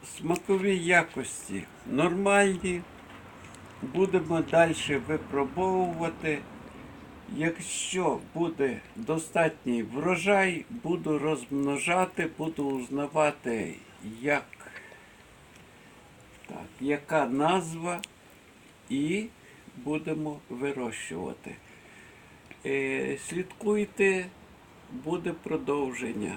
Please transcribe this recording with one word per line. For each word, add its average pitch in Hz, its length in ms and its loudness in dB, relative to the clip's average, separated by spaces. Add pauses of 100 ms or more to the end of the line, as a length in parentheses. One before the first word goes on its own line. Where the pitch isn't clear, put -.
(180)
Смакові 190 600 2
якості 160 840 2 (220)
нормальні. 180 960 4 (1000)
Будемо 165 580 2
далі 156 680 4
випробовувати. 165 1300 0 (1000)
Якщо 165 840 -2 (140)
буде 160 460 0 (160)
достатній 156 840 0
врожай, 175 880 2
буду 160 480 0
розмножати, 147 1200 0
буду 156 260 -2
узнавати, 139 1080 0 (460)
як... 143 240 2 (2000)
так, - 200 -14 (140)
яка 147 460 2
назва, 165 760 0 (880)
і 160 380 0 (500)
будемо 151 640 -4 (120)
вирощувати. 120 1040 -6 (1120)
Е, 135 520 0 (100)
слідкуйте, 196 1000 0 (680)
буде 170 400 -4
продовження. 127 1040 -2